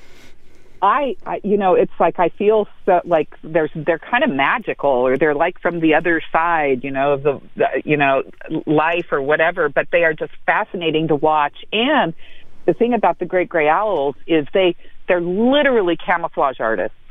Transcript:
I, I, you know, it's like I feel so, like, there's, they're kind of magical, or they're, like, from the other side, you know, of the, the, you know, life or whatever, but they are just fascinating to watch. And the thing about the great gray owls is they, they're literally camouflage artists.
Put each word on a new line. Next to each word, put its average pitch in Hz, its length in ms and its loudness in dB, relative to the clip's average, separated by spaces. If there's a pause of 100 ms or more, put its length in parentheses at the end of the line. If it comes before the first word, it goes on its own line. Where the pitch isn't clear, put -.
(840)
I, 240 340 2 (100)
I, 170 160 -6
you 202 140 0
know, 190 180 4
it's 185 240 4
like 170 200 2
I 175 120 4
feel 208 380 2 (160)
so, 180 200 4
like, 160 380 0
there's, 156 320 -2
they're 160 240 -2
kind 247 260 -2
of 262 60 2
magical, 143 600 0
or 127 260 2
they're, 151 180 2
like, 165 260 -2
from 170 200 -2
the 160 140 4
other 165 360 2
side, 156 540 0
you 139 60 -6
know, 139 220 0
of 139 100 -2
the, 139 180 0 (160)
the, 139 280 0
you 147 120 0
know, 135 260 2 (440)
life 160 440 0
or 147 120 0
whatever, 160 460 0
but 147 220 -2
they 170 140 2
are 160 80 2
just 160 200 -8 (120)
fascinating 165 640 -2
to 156 80 2
watch. 151 400 2 (160)
And 226 420 2 (520)
the 170 80 4
thing 240 180 2
about 202 260 2
the 190 60 -4
great 180 240 -2
gray 156 200 0
owls 165 480 0 (100)
is 156 260 2
they, 180 240 2 (320)
they're 180 120 2
literally 220 760 2
camouflage 165 640 -2
artists. 113 360 -2 (140)